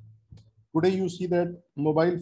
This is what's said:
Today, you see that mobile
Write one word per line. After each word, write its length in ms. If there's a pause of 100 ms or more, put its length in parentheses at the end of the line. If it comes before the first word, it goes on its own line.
(760)
Today, 160
you 180
see 180
that 280 (220)
mobile 460